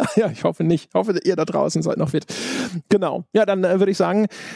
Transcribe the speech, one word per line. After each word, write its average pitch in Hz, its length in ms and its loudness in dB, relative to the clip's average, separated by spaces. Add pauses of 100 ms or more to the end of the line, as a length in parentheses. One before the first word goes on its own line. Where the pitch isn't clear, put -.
(160)
Ja, 208 140 2
ich - 140 -8
hoffe 170 200 -2
nicht. 165 240 0
Ich - 60 -20
hoffe, 185 280 0
ihr 180 140 2
da 160 80 0
draußen 156 380 0
seid 165 160 -2
noch 151 120 0
fit. 151 160 -4 (600)
Genau. 180 440 0
Ja, 214 120 4
dann, 196 200 2
äh, 180 140 4
würde 190 140 4
ich - 40 -2
sagen, 196 300 2 (300)